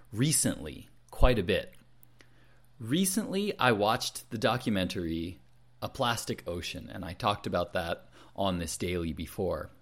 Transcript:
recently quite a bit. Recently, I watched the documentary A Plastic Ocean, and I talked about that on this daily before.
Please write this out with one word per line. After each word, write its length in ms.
recently 760
quite 280
a 60
bit. 300
Recently, 800
I 140
watched 580
the 80
documentary 1000
A 60
Plastic 580
Ocean, 460
and 120
I 80
talked 340
about 280
that 340
on 240
this 180
daily 360
before. 580